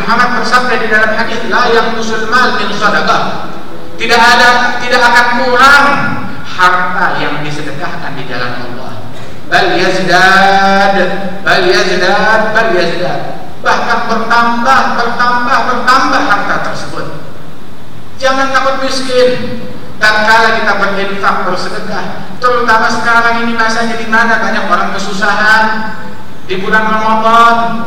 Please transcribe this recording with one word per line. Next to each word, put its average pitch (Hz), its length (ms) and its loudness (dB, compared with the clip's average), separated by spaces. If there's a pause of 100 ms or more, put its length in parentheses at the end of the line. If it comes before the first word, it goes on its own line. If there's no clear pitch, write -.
Muhammad 240 400 0
bersabda 247 400 0
di 214 80 -2
dalam 220 240 2
hadis, 226 320 -2
"La 226 240 0
yanqusul 220 560 0
mal - 320 2
min 208 160 -2
sadaqah." - 800 0 (420)
Tidak 233 220 2
ada, 240 640 4
tidak 247 160 0
akan - 280 4 (200)
kurang 269 400 4 (560)
harta 180 640 0 (140)
yang 147 240 -4
disedekahkan 147 720 -4
di 127 80 -4
jalan 123 240 -4 (160)
Allah. 117 320 -6 (480)
Bal 175 320 2
yazdad, 190 1200 4 (500)
bal 180 240 2
yazdad, 202 800 0
bal 220 240 0
yazdad. - 720 -2 (160)
Bahkan 240 360 0 (120)
bertambah, 233 680 2 (180)
bertambah, 240 600 0 (120)
bertambah 262 560 0
harta 196 300 0 (100)
tersebut. - 400 -4 (1120)
Jangan 269 320 0
takut 262 320 0
miskin. 254 800 0 (380)
Tatkala 220 560 2
kita 208 240 0
berinfak, 196 640 -2
bersedekah, - 960 -4
terutama 240 480 2
sekarang 233 560 0
ini 233 80 -2
masanya 226 480 -2
di - 80 -4
mana 226 320 2
banyak - 240 -2
orang 196 320 -2
kesusahan, 214 960 0 (560)
di 185 80 -2
bulan 214 320 2
Ramadan, 220 680 4 (300)